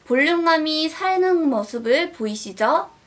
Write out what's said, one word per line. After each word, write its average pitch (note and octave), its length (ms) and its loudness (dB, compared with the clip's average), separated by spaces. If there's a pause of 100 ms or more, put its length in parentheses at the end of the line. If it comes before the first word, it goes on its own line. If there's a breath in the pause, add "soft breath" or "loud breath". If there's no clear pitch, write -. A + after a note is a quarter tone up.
볼륨감이 D#4 840 0
사는 F#4 600 0
모습을 A#3+ 640 0
보이시죠? G#3+ 800 -2 (160 soft breath)